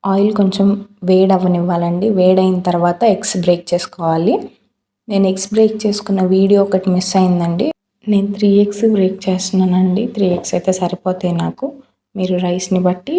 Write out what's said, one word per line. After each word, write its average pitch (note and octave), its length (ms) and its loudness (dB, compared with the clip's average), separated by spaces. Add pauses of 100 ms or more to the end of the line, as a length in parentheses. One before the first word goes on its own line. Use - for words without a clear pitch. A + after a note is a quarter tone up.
(140)
ఆయిల్ G3+ 260 2
కొంచెం G3 300 2 (400)
వేడి F#3+ 280 4
అవ్వనివ్వాలండి. F3 720 -2 (100)
వేడైన F#3 380 2 (120)
తర్వాత F3 340 0 (120)
ఎగ్స్ - 280 -4
బ్రేక్ F3 300 0
చేసుకోవాలి. F3 640 -2 (720)
నేను G3 260 0
ఎగ్స్ - 240 -6
బ్రేక్ A3 280 2
చేసుకున్న G3+ 380 -2 (140)
వీడియో G3 300 4
ఒకటి F#3+ 280 0
మిస్ - 260 -2
అయిందండి. F3 480 0 (380)
నేను G3+ 300 0
త్రీ G3+ 140 2 (120)
ఎగ్స్ G#3 200 -2 (140)
బ్రేక్ F#3 320 0
చేస్తున్నానండి. F#3 760 0 (100)
త్రీ G3 120 0 (120)
ఎగ్స్ - 200 -6
అయితే F#3 220 -2
సరిపోతాయి F3+ 640 -4
నాకు. E3 240 -6 (500)
మీరు F#3 180 -2 (120)
రైస్ని F3+ 420 -2
బట్టి C#4 300 -4